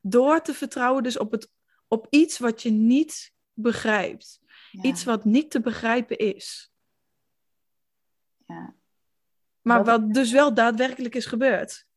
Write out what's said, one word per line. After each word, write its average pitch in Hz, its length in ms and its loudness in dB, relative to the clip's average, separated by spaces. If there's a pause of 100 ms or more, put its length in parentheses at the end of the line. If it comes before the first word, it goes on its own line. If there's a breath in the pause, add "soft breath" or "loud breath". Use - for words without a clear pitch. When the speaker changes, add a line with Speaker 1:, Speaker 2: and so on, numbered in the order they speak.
Speaker 1:
door 262 420 2
te 302 120 -8
vertrouwen 254 480 -2
dus 240 160 -4
op 220 140 -6
het, - 180 -8 (380)
op 220 220 -4
iets 311 280 4
wat 226 240 -4
je 233 80 -2
niet 240 640 0 (200)
begrijpt. 220 880 -4 (300 loud breath)
Speaker 2:
Ja. 190 120 -18
Speaker 1:
Iets 262 220 -2
wat 220 200 -2
niet 247 260 2
te 254 100 -2
begrijpen 233 580 -2
is. - 540 -6 (1700)
Speaker 2:
Ja. - 280 -16 (840)
Speaker 1:
Maar 233 240 4
Speaker 2:
Dat - 20 2
Speaker 1:
wat 220 280 2
dus 247 180 2
wel 277 220 4
daadwerkelijk 240 600 0
is 240 120 -6
gebeurd. 233 600 -2 (100)